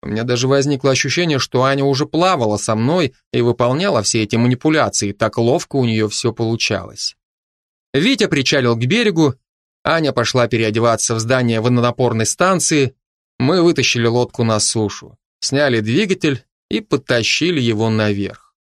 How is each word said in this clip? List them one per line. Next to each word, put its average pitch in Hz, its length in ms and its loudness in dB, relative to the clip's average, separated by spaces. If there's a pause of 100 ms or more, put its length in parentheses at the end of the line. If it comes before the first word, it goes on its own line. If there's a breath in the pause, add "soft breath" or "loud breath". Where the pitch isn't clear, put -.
У - 60 -10
меня 107 140 -4
даже 123 240 -2
возникло 139 440 2
ощущение, 147 480 0
что 123 240 -2
Аня 139 200 0
уже 139 220 0
плавала 151 520 0
со 110 180 -2
мной 139 400 0 (180 soft breath)
и 123 80 0
выполняла 123 640 0
все 110 180 0
эти 104 140 -2
манипуляции, 123 760 0
так 110 260 -2
ловко 135 380 0
у 127 80 2
неё 110 220 0
всё 113 240 -2
получалось. 113 840 -4 (800)
Витя 208 320 2
причалил 135 480 0
к 117 100 -2
берегу, 165 480 2 (500)
Аня 156 280 0
пошла 120 360 0
переодеваться 113 680 0
в 113 40 -2
здание 117 420 0
водонапорной 120 680 0
станции, 165 680 0 (460)
мы 165 220 2
вытащили 139 460 2
лодку 120 360 0
на 110 160 2
сушу, - 580 -4 (220)
сняли 135 400 0
двигатель 147 640 -2 (260)
и 214 120 -2
подтащили 135 800 -2
его 113 280 0
наверх. 104 680 -4 (160)